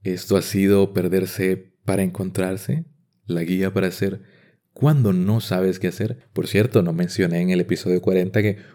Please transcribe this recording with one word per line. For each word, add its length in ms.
Esto 340
ha 60
sido 500
Perderse 840
para 180
Encontrarse, 840
la 160
guía 300
para 160
hacer 340
cuando 400
no 280
sabes 380
qué 100
hacer. 440
Por 140
cierto, 360
no 100
mencioné 480
en 100
el 100
episodio 400
cuarenta 420
que, 160